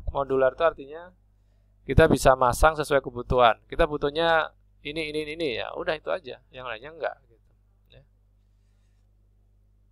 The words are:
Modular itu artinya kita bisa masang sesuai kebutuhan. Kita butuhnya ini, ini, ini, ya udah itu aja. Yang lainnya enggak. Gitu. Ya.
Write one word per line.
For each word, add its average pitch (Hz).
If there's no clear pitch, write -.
Modular 135
itu 165
artinya 156
kita 156
bisa 139
masang 131
sesuai 143
kebutuhan. 123
Kita 147
butuhnya 151
ini, 151
ini, 151
ini, 160
ya 110
udah 175
itu 151
aja. 147
Yang 127
lainnya 117
enggak. 127
Gitu. 110
Ya. 120